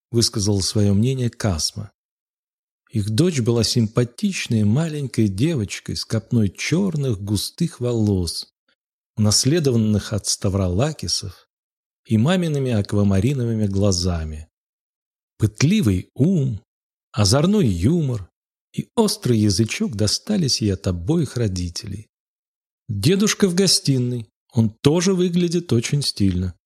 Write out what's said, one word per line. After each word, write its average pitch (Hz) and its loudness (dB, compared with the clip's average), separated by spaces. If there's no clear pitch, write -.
высказала 104 2
своё 101 2
мнение 123 2
Касма. 101 -4
Их 104 -2
дочь 143 2
была 117 2
симпатичной 120 0
маленькой 135 0
девочкой 107 -4
с - -8
копной 113 0
чёрных 147 -2
густых 104 -4
волос, 104 -2
унаследованных 110 2
от 101 -4
ставролакисов, 98 -2
и 110 2
мамиными 147 0
аквамариновыми 107 2
глазами. 90 -2
Пытливый 113 0
ум, 95 0
озорной 147 2
юмор 113 0
и - -8
острый 127 0
язычок 110 0
достались 123 0
ей 101 2
от - -6
обоих 107 -2
родителей. 95 -6
Дедушка 190 0
в 175 -4
гостиной, 127 -2
он 113 0
тоже 175 2
выглядит 175 0
очень 131 0
стильно. 92 -2